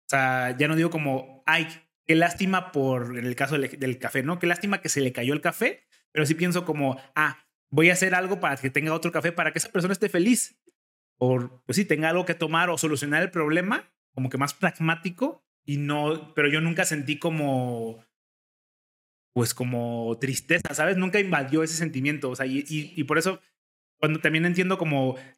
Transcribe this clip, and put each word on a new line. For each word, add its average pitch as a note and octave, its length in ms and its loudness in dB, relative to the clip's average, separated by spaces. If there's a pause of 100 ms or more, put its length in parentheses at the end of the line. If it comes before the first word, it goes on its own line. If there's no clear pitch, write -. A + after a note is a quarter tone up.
O - 40 -12
sea, B2+ 480 2
ya D3 100 4
no D#3+ 80 0
digo E3 140 4
como, C#3+ 560 -4
"Ay, D#3+ 220 4 (380)
qué D#3+ 100 4
lástima F3+ 560 2
por", B2+ 460 0
en A#2+ 80 -4
el B2 100 -4
caso C#3 220 0
del, C3 200 -4
del C3 200 -2
café, C3 260 -2
¿no? F3 160 -2
"Qué F3 80 2
lástima F#3+ 320 0
que D#3 80 -6
se C#3+ 120 0
le B2+ 120 0
cayó B2+ 220 0
el D3+ 60 -4
café", A3+ 440 -2 (280)
pero D3+ 140 2
sí D#3 80 2
pienso F3 300 0
como, C#3+ 360 -2 (140)
"Ah, D3+ 320 0 (240)
voy D#3+ 200 6
a - 20 8
hacer F3+ 240 2
algo F#3 240 0
para D3 160 0
que C3+ 140 -2
tenga D#3 240 0
otro E3 180 -2
café, D#3+ 200 0
para D#3+ 200 0
que D#3+ 80 -4
esa - 100 -6
persona F#3 220 0
esté G3 160 -2
feliz". G3+ 500 2 (600)
O, B2 460 0
pues B2 80 -4
sí, G3+ 100 2
tenga D#3 260 2
algo F3 140 0
que E3+ 100 -2
tomar E3 360 0
o D#3 80 -2
solucionar D3+ 460 0
el F#3 80 -4
problema, E3+ 600 0 (220)
como C3 160 -2
que B2+ 80 -4
más C#3+ 160 0
pragmático, E3+ 880 -2 (220)
y C#3+ 120 -4
no, D3 560 -2
pero D3 140 2
yo D#3 120 0
nunca E3+ 240 0
sentí D3 340 -2
como, B2+ 840 -2 (1300)
pues, A#2 200 2
como A#2 640 -4
tristeza, C3+ 540 -2
¿sabes? E3+ 220 0
Nunca F#3 240 0
invadió D#3 420 0
ese D#3+ 120 -4
sentimiento, C#3+ 560 -4
o A#2+ 60 -6
sea, C3+ 100 -4
y, C3+ 120 -2 (100)
y, D3+ 280 -8
y D3+ 80 -2
por D3+ 140 2
eso, F3+ 220 -2 (600)
cuando D#3 200 0
también D#3+ 260 2
entiendo F3+ 320 0
como C3+ 380 0 (220)